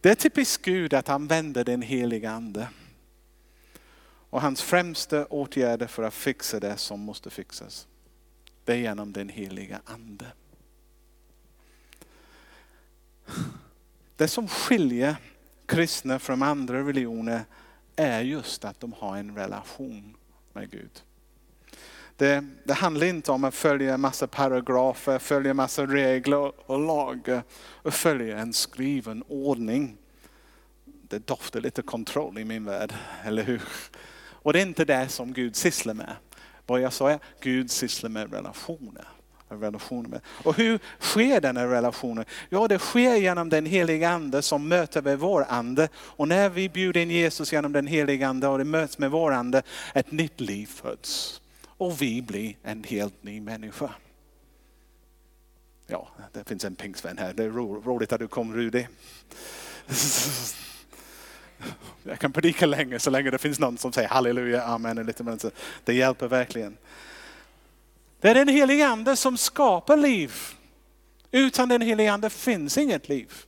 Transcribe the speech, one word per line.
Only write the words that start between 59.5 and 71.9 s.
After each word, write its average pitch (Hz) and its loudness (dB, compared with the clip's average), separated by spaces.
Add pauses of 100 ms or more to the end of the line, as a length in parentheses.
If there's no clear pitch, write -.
Jag 139 -10
kan 139 0
predika 170 4
länge, 135 0
så 143 2
länge 135 2
det 127 0
finns 147 -2
någon 120 0
som 127 -4
säger 113 0
halleluja, 123 2
amen. 117 -2
Och 113 -6
lite, 113 -6
men 113 -6
så, 110 -4 (340)
det 120 2
hjälper 131 2
verkligen. 117 -2 (1400)
Det 190 8
är 233 8
den 277 8
heliga 285 8
ande 240 2
som 254 0
skapar 233 4
liv. 240 4 (1000)
Utan 254 4
den 240 6
heliga 214 4